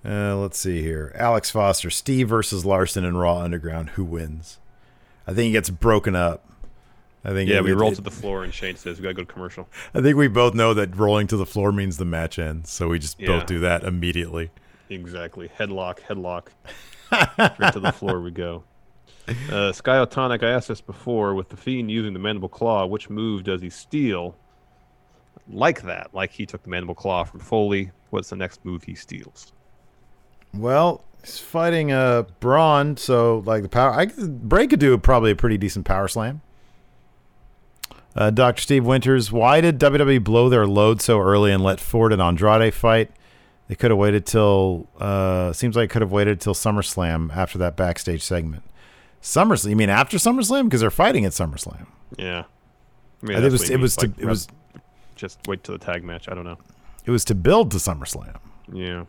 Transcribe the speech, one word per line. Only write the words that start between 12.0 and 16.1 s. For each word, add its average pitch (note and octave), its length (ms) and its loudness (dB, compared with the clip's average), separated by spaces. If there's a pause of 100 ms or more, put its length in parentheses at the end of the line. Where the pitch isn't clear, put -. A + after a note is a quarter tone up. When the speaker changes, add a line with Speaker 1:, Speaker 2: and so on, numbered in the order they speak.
Speaker 1:
match E2 340 -6
ends, D#2+ 320 -8
so F2 180 -6
we E2+ 120 -2
just D2 200 -12
Speaker 2:
Yeah. F#2 180 -4
Speaker 1:
both E2 80 -6
do F2 140 -4
that E2+ 220 0
immediately. E2+ 680 -6 (380)
Speaker 2:
Exactly. F2 720 -14
Headlock, F#2+ 400 -8 (100)
headlock. F2+ 400 -10 (640)